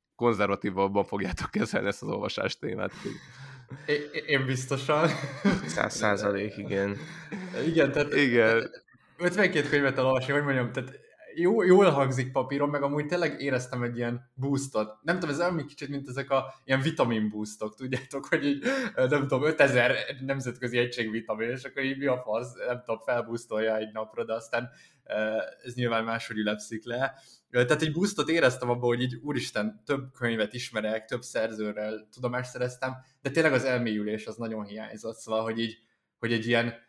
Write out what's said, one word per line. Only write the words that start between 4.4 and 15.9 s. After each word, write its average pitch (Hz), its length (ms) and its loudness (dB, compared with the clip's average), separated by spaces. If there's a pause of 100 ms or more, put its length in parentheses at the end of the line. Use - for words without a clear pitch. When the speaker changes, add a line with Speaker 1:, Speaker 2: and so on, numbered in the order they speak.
Speaker 2:
biztosan. 143 600 2 (580)
Speaker 3:
Száz - 280 -2
százalék, 104 600 0
igen. 101 400 -2 (720)
Speaker 2:
Igen, 151 260 4
tehát 147 220 0
Speaker 1:
Igen. 117 560 6 (480)
Speaker 2:
ötvenkét 175 500 2
könyvet 143 300 2
elolvasni, 131 340 2
hogy 143 100 4
mondjam, 131 300 0
tehát 131 320 -8 (340)
jó, 190 240 4
jól 185 280 10
hangzik 131 420 2
papíron, 139 360 2
meg 147 140 -2
amúgy 147 240 0
tényleg 170 340 0
éreztem 127 420 -2
egy 120 140 -2
ilyen 120 380 -4
boostot. 135 680 -2
Nem 170 160 0
tudom, 156 160 -2
ez 156 60 -2
olyan 175 260 0
kicsit, - 220 -12
mint 139 200 -8